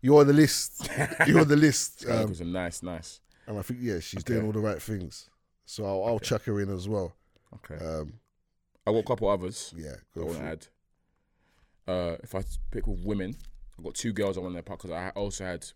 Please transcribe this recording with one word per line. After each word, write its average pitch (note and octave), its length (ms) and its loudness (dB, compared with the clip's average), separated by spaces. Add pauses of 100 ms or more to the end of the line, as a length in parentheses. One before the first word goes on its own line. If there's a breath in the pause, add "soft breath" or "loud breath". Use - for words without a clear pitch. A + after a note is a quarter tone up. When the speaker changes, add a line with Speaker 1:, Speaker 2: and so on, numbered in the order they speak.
Speaker 1:
you're D3 180 10
on C#3+ 60 10
the C#3+ 60 8
list. - 560 4 (200)
Speaker 2:
<laughs> - 180 4
Speaker 1:
You're E3 140 8
on D3+ 80 8
the D3 80 6
list. - 440 4
Speaker 2:
Sky A#2+ 120 -4
Speaker 1:
Um, A2+ 80 2
Speaker 2:
Nicholson, F2 320 -4
nice, F2+ 300 -6
nice. F2 380 -12 (260)
Speaker 1:
and G#2+ 120 -8
I F#2+ 40 -6
think, B2 200 -8
yeah, G#2+ 180 -2
she's - 200 -10
Speaker 2:
Okay. A#2 140 -4
Speaker 1:
doing A2 120 0
all G#2+ 60 -2
the A2 80 -2
right G#2 220 -2
things. - 460 -10 (360)
So - 200 -10
I'll, G2 200 -2
I'll A#2 120 0
Speaker 2:
Okay. G#2+ 100 -6
Speaker 1:
chuck - 180 -2
her G2+ 160 -2
in G2 100 -4
as F#2+ 180 -6
well. G2 260 -4 (400)
Speaker 2:
Okay. - 300 -16
Speaker 1:
Um, D#2+ 300 -6 (720)
Speaker 2:
I've G#2+ 80 2
got A2+ 60 4
a - 40 -2
couple A2 240 0
others F#2+ 480 -4
Speaker 1:
yeah, D#2 140 -12 (260)
Speaker 2:
I - 40 -10
Speaker 1:
go D#2+ 60 -6
Speaker 2:
wanna E2 120 -6
Speaker 1:
for C#2+ 60 -8
it. D#2+ 240 -10 (1160)
Speaker 2:
add. F#2 60 -4
Uh, F2 300 -2
if - 120 -14
I F#2+ 80 -4 (280)
pick - 160 -4
with F#2+ 180 -2
women, G2+ 300 -4 (440)
I've E2 60 -18
got - 100 -10
two A#2 180 -4
girls G2 240 -2
I F2+ 40 -6
wanna F2+ 220 -8
pick F2 160 -12
'cause F#2 120 -12
I F2 200 -6
also G2+ 340 -6
had F2 320 -8